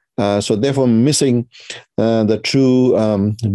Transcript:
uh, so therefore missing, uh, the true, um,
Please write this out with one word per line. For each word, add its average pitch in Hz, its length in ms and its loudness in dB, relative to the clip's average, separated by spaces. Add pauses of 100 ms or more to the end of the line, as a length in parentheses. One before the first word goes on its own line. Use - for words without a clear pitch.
(180)
uh, 101 240 0
so 113 140 -2
therefore 135 300 0
missing, 120 640 0 (480)
uh, 113 280 0
the 107 120 0
true, 127 640 2
um, 107 340 0 (220)